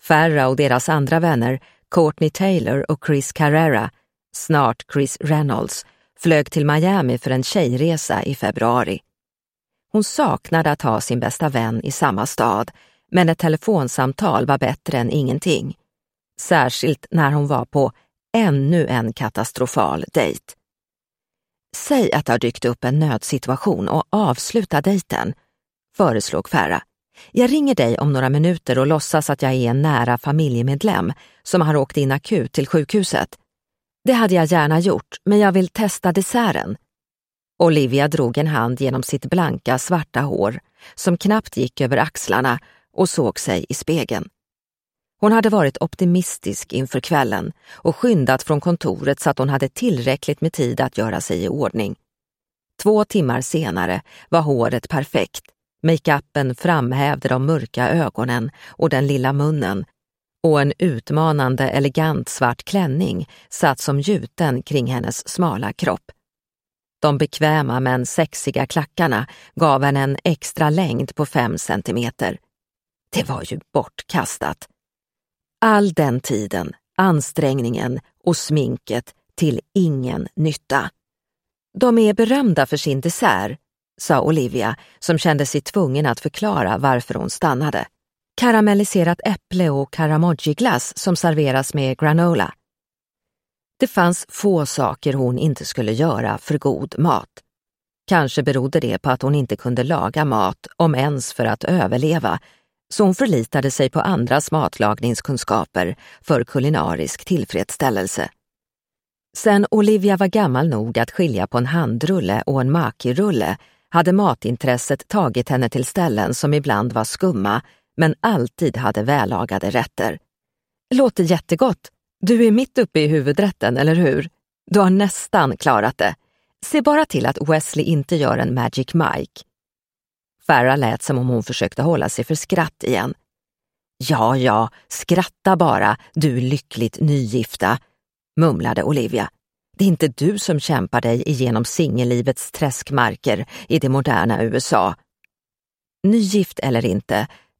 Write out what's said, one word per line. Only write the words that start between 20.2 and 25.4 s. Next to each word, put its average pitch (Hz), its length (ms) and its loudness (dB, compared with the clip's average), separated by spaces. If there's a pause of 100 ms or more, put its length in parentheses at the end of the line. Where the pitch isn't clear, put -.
"Säg 262 360 0
att 147 140 -2
det 120 60 2
har 117 60 2
dykt - 260 -4
upp 123 200 -2
en 131 140 0
nödsituation 131 920 -2
och - 220 0
avsluta 185 720 0
dejten", - 540 -2 (640)